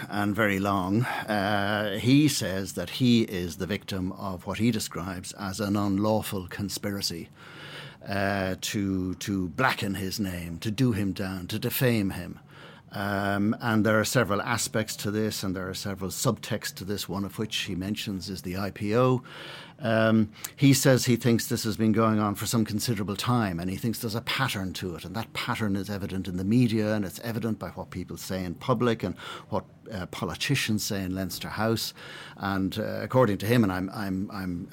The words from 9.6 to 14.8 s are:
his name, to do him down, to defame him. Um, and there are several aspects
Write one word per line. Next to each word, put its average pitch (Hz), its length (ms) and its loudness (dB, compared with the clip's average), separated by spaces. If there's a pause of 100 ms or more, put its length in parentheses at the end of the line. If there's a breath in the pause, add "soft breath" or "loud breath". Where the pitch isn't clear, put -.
his 95 260 -4
name, 87 380 -4
to 110 120 -2
do 123 220 4
him 98 180 2
down, 92 360 -4
to 107 120 -2
defame 117 520 2
him. 85 280 -8 (520 loud breath)
Um, 101 680 2
and 110 240 4
there 110 140 6
are 104 60 2
several 101 360 2
aspects 113 540 -2